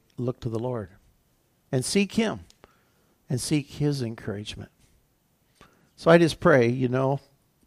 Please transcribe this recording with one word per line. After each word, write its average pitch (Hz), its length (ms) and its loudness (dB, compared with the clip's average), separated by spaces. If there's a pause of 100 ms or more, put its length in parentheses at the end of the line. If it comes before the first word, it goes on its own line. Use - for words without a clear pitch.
(160)
look 123 240 -6
to - 80 -6
the 110 120 -6
Lord 117 300 -8 (800)
and 127 120 -2
seek 196 280 0
him 202 280 -2 (880)
and 123 120 -4
seek 147 260 -2
his 143 360 -4
encouragement. 107 680 -10 (1300)
So - 140 2
I 170 80 10
just 165 200 2
pray, 135 300 6
you 127 200 -2
know, 135 320 -2 (460)